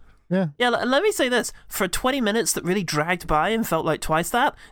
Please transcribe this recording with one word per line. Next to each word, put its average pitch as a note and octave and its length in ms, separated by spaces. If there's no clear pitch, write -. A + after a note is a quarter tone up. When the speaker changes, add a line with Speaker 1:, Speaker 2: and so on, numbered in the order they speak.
Speaker 1:
Yeah. F3 180
Speaker 2:
Yeah, B3 80
l-, A#3 200
let C4+ 160
me G#4+ 80
say C#4+ 200
this. B3 240
For F#3+ 200
twenty C4 320
minutes G#3 320
that - 100
really F#3 220
dragged D#3+ 420
by D#3+ 220
and A3 180
felt D#3+ 200
like D#3 160
twice D#3+ 260
that, B3 260